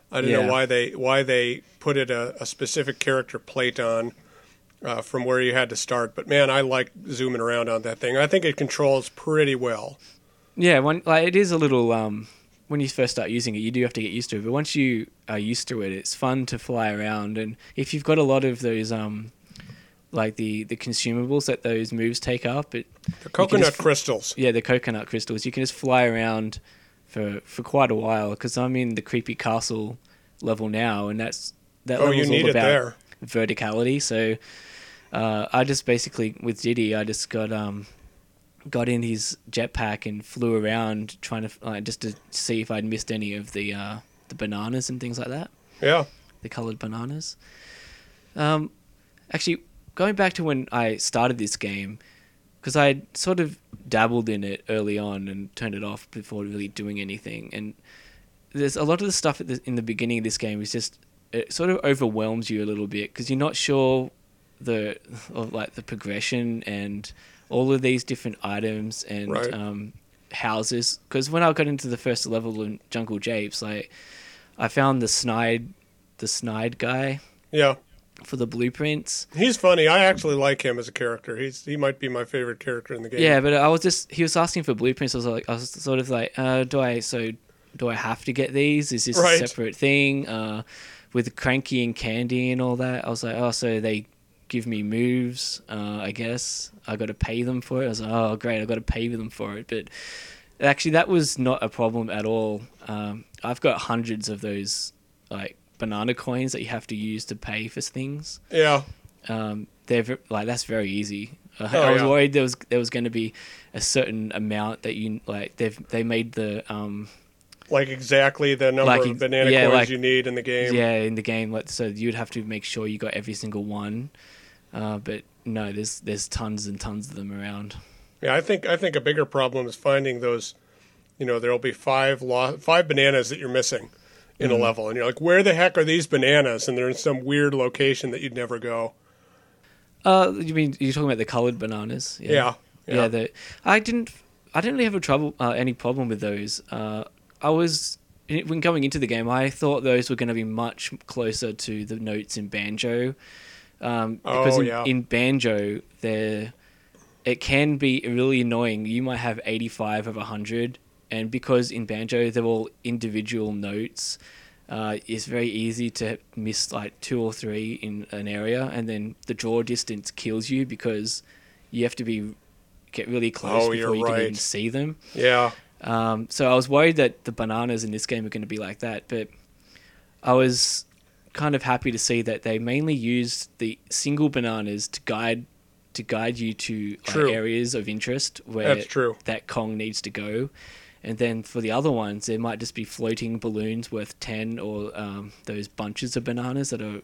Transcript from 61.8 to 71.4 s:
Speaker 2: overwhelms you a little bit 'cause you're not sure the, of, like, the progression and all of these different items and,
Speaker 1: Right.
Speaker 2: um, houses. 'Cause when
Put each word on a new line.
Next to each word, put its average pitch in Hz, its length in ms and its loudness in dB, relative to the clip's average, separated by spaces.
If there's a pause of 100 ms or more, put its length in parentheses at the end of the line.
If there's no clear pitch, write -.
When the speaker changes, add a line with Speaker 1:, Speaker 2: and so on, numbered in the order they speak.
Speaker 2:
overwhelms 113 640 0
you 107 140 -2
a - 20 -2
little 104 220 -2
bit 104 260 -6
'cause 123 160 -8
you're 135 80 2
not 147 180 0
sure 131 540 2 (500)
the, 110 380 -2 (360)
of, 113 200 -6
like, 110 220 -6
the 113 80 -12
progression 113 800 -4
and 104 480 -8 (380)
all 127 220 2
of 135 120 4
these 127 200 2
different 120 400 -6
items 107 600 -4
and, 104 260 -6
Speaker 1:
Right. 113 240 -2
Speaker 2:
um, 104 400 -8 (380)
houses. 120 680 -2 (100)
'Cause 135 200 -2
when 165 140 2